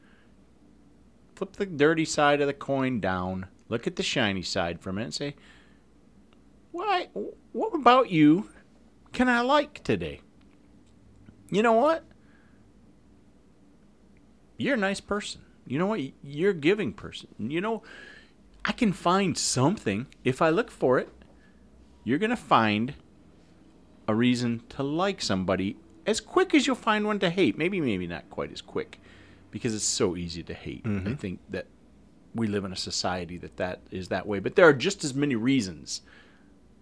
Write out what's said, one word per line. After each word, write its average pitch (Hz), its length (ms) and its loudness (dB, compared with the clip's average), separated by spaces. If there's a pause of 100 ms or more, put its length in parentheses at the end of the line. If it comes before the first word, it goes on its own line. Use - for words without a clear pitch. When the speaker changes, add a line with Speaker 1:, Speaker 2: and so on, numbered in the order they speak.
(1400)
Speaker 1:
Flip 202 160 -8
the 202 140 -4
dirty 160 380 2
side 147 360 4
of 143 80 2
the 139 40 -2
coin 131 460 -2
down. 92 480 -4 (220)
Look 113 180 -4
at 180 80 -6
the 196 80 -6
shiny 101 400 0
side 85 380 -4
for 98 100 -10
a - 20 -6
minute 104 140 -6
and 151 80 -12
say, 143 220 -8 (1400)
"Why? 370 360 -2 (440)
What 370 220 -4
about 254 360 6
you 160 400 6 (600)
can 254 160 2
I 240 140 2
like 294 420 2
today? 165 360 -2 (1300)
You 196 140 0
know 233 120 6
what? 302 300 4 (2500)
You're 247 180 0
a 240 40 -2
nice 196 220 -2
person. - 420 -8 (240)
You 139 120 -4
know 180 80 0
what? 214 140 -2 (220)
You're 147 280 -2
a 190 40 2
giving 165 380 0
person. - 360 -14 (100)
You 139 220 -4
know, 220 220 -4 (840)
I - 80 -2
can 208 200 2
find 180 460 2
something 127 680 0 (180)
if 127 180 0
I 160 80 4
look 190 220 0
for 131 260 2
it." - 100 -4 (960)
You're 120 140 0
gonna 220 180 -2
find 113 580 2 (1120)
a 107 60 2
reason 120 560 0
to - 120 -8
like 175 400 -2
somebody 95 540 -2 (280)
as 214 160 0
quick - 340 0
as 277 120 4
you'll 269 80 0
find 214 320 0
one 208 140 -2
to 185 100 2
hate. 180 260 2
Maybe, 180 240 -2
maybe 95 280 -2
not 80 200 -10
quite - 240 -8
as - 80 -16
quick, - 380 -8 (540)
because 110 200 -4
it's 104 120 -4
so 90 320 0
easy 85 260 -8
to - 120 -12
hate. - 280 -12
Speaker 2:
Mm-hmm. 101 260 -2
Speaker 1:
I 139 60 -2
think 95 240 -8 (120)
that - 160 -8 (680)
we 113 140 0
live 101 160 -2
in 95 80 -8
a 92 40 -12
society 90 640 -6
that, 85 200 -16
that 90 240 -4 (100)
is 92 160 -8
that 98 180 -4
way. 101 140 -2
But - 160 -4
there 180 100 10
are 151 60 10
just 156 320 -2
as 135 100 -4
many 139 220 0
reasons 104 640 -2 (800)